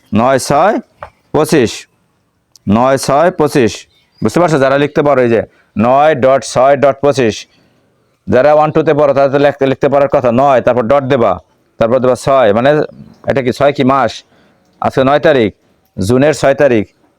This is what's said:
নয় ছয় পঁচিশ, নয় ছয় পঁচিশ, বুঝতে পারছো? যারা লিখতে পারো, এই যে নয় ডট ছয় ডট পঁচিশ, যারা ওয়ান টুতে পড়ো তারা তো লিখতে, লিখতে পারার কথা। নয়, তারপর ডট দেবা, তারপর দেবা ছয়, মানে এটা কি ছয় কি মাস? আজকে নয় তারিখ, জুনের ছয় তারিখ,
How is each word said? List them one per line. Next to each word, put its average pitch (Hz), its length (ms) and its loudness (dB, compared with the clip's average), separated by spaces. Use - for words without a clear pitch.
নয় 127 240 0
ছয় 170 400 0
পঁচিশ, 147 560 -2
নয় 127 280 2
ছয় 147 340 0
পঁচিশ, 143 560 -2
বুঝতে 110 160 -2
পারছো? 160 200 0
যারা 135 180 0
লিখতে 143 240 -2
পারো, 139 200 0
এই 120 80 0
যে 110 120 0
নয় 139 380 2
ডট 131 280 0
ছয় 135 340 0
ডট 135 240 0
পঁচিশ, 123 460 -2
যারা 131 240 2
ওয়ান 156 180 2
টুতে 156 220 0
পড়ো 143 200 0
তারা 139 160 0
তো 139 100 0
লিখতে, 139 280 0
লিখতে 135 220 -2
পারার 139 180 0
কথা। 139 240 0
নয়, 131 300 2
তারপর 120 220 0
ডট 139 200 0
দেবা, 113 360 0
তারপর 117 220 0
দেবা 123 160 0
ছয়, 131 380 0
মানে 120 160 0
এটা 117 140 -2
কি 120 100 -2
ছয় 139 220 0
কি 139 100 -2
মাস? 127 400 -2
আজকে 131 220 -2
নয় 143 160 2
তারিখ, 135 340 2
জুনের 123 360 0
ছয় 135 220 0
তারিখ, 120 300 2